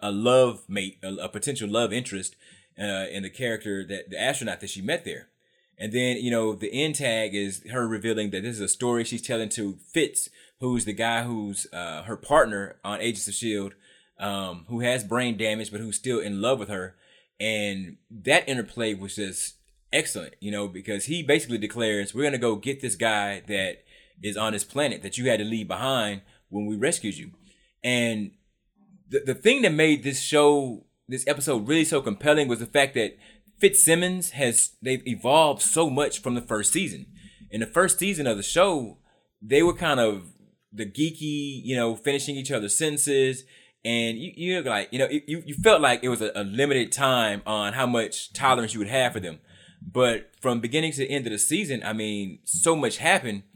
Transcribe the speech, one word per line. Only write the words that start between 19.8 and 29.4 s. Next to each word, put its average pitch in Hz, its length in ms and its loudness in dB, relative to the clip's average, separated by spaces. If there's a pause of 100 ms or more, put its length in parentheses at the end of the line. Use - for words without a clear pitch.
excellent, 113 460 -2
you 104 120 -6
know, 101 160 -4
because 98 380 -6
he 165 180 -4
basically 135 340 2
declares, 104 560 -2
"We're 127 100 -2
gonna 139 140 0
go 117 180 2
get 131 260 -6
this 123 140 -4
guy 101 520 0
that 95 360 -2 (380)
is 101 160 -6
on 110 160 0
this 101 100 -4
planet 139 380 -2
that 98 160 -10
you 123 120 0
had 113 100 4
to 104 60 -2
leave 110 220 -4
behind 104 540 -2 (280)
when 104 160 -6
we 107 100 -4
rescued 107 420 -2
you." - 140 -16 (520)
And 117 480 0 (760)
the, 139 160 0
the 131 100 0
thing 254 280 4